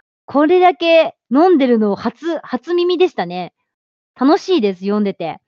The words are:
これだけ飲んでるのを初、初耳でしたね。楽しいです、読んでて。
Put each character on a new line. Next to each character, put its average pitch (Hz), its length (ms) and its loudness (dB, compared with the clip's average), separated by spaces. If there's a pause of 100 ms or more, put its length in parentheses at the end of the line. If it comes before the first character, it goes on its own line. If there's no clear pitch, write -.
(260)
こ 285 200 0
れ 359 140 2
だ 359 140 4
け 330 420 0 (160)
飲 320 180 4
ん 349 80 4
で 262 100 2
る 240 100 2
の 214 140 0
を 190 40 -4
初、 294 440 -8
初 - 340 -8
耳 349 240 0
で 359 100 4
し - 80 -12
た 185 100 -6
ね。 180 280 -10 (640)
楽 294 200 2
し 370 180 -2
い 247 40 0
で 202 120 -2
す、 180 80 -16
読 202 180 -4
ん 208 40 -2
で 196 100 -4
て。 165 340 -12